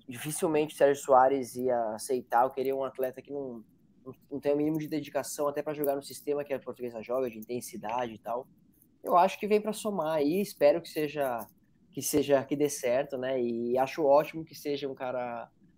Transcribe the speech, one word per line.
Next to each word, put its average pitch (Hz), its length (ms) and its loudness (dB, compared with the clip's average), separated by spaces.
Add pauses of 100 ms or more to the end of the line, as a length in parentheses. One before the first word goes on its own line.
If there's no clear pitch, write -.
dificilmente 151 680 -2
o - 40 -6
Sérgio 143 260 4
Soares 131 500 4
ia 123 240 0 (160)
aceitar 123 500 0
ou 131 60 0
querer 131 220 -4
um 135 100 -4
atleta 127 380 -6
que 131 100 -18
não, 131 320 -8 (440)
não, 131 80 -14 (160)
não 139 100 -8
tem 143 140 2
o - 20 2
mínimo 151 220 0
de 151 100 -6
dedicação 143 600 -4
até 147 140 -4
pra 151 120 -6
jogar 143 220 0
no 139 60 -6
sistema 143 420 -6
que 143 100 -6
a 127 40 -2
Portuguesa 120 440 -10
joga, 123 260 -2
de 113 80 -10
intensidade 113 800 -6
e 101 40 -14
tal. 120 300 -8 (560)
Eu - 140 4
acho 190 200 4
que 214 80 -4
vem 208 140 4
pra 214 140 -4
somar 165 420 -2
aí, 156 240 2
espero 165 400 4
que 165 80 -10
seja, 143 580 -2 (440)
que 135 120 -8
seja, 135 420 4
que 147 100 -4
dê 143 140 4
certo, 135 480 -2
né? 127 260 -2
E 120 360 0
acho 135 260 0
ótimo 151 400 4
que 151 100 -18
seja 143 340 -6
um 135 60 -8
cara 123 540 -6 (300)